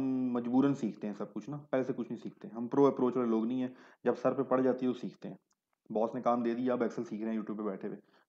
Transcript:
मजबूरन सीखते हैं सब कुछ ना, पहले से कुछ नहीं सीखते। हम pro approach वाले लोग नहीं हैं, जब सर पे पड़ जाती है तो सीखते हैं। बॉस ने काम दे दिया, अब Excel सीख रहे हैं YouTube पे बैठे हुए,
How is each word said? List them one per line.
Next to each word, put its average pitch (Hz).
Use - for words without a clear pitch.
मजबूरन 123
सीखते 107
हैं 101
सब -
कुछ 107
ना, 147
पहले 135
से 127
कुछ 120
नहीं 117
सीखते। -
हम 117
pro 139
approach 131
वाले 123
लोग 113
नहीं 127
हैं, 127
जब 160
सर 127
पे 135
पड़ 131
जाती 127
है 123
तो -
सीखते -
हैं। 98
बॉस 113
ने 123
काम 120
दे 117
दिया, 123
अब 120
Excel 117
सीख 104
रहे 113
हैं 110
YouTube 104
पे 107
बैठे 101
हुए, 101